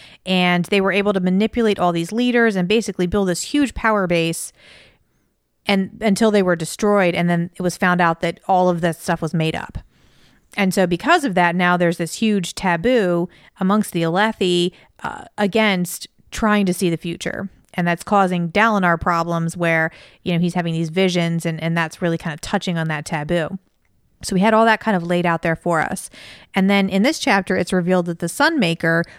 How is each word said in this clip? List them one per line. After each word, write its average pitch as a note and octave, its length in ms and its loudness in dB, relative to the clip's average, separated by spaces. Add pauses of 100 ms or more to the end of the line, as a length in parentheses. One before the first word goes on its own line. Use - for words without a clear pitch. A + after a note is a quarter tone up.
(240)
and F3+ 420 2
they G3+ 140 2
were F#3+ 120 0
able G3+ 200 2
to G3 80 0
manipulate G#3 580 0
all F3 140 2
these E3+ 180 -2
leaders A#3 460 2
and F3+ 100 0
basically G3+ 400 0
build G3 220 2
this E3+ 140 -2
huge C#4+ 320 0
power G#3+ 320 0
base, E3 460 0 (1120)
and F#3+ 340 -2
until G#3+ 300 2
they G3+ 120 4
were F3+ 140 2
destroyed, F#3 580 0
and F3 140 0
then E3+ 280 0
it F#3 60 -8
was F3 140 -2
found F3+ 240 0
out E3 220 2
that E3+ 260 -4
all F#3 220 4
of E3+ 100 -2
that E3+ 160 -2
stuff - 240 -4
was D#3+ 140 -4
made D#3+ 200 0
up. - 240 -10 (800)
And F#3+ 160 0
so F#3 140 2
because C#4 380 0
of G3+ 100 -2
that, F3 200 2
now F3+ 220 2
there's F3 220 0
this E3 160 -6
huge G#3 400 -2
taboo F3+ 760 0 (320)
amongst G3 320 0
the E3+ 100 -2
Alethi, F3+ 680 0 (300)
uh, - 220 -10 (120)
against G3+ 720 -2 (240)
trying G#3 360 2
to F3 80 0
see F#3 140 -2
the E3 80 0
future. - 540 -8 (240)
And F3 140 -2
that's E3+ 160 -2
causing F3+ 460 0
Dalinar G3 500 2
problems E3+ 560 -2
where, E3 340 0 (340)
you F3 100 -2
know, E3 40 2
he's E3+ 140 0
having E3+ 220 -2
these D#3+ 160 -2
visions, E3+ 560 0
and, D#3+ 160 -4
and E3 140 -2
that's E3 260 -4
really E3 160 -2
kinda D3+ 240 -8
touching F3+ 340 -4
on D#3+ 120 -2
that D3+ 180 -6
taboo. E3 520 -4 (640)
So - 120 -6
we F3+ 60 2
had A3 120 4
all A3+ 140 4
that A3 140 4
kind G#3+ 140 0
of E3+ 80 0
laid F3 220 0
out E3 160 0
there E3 160 0
for E3+ 240 -2
us. - 300 -6 (440)
And F#3+ 140 2
then G3+ 220 2
in G3 120 2
this D4 160 2
chapter, G3 380 0
it's - 160 -2
revealed F3+ 340 2
that E3+ 120 -6
the F3 80 -6
Sunmaker E3+ 800 0 (140)